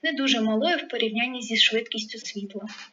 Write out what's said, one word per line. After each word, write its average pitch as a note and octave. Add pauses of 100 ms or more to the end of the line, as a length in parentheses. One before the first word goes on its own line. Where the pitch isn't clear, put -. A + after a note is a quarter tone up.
не D#4+
дуже C4+
малою A3+
в -
порівнянні A#3
зі A3
швидкістю A3
світла. G3+ (260)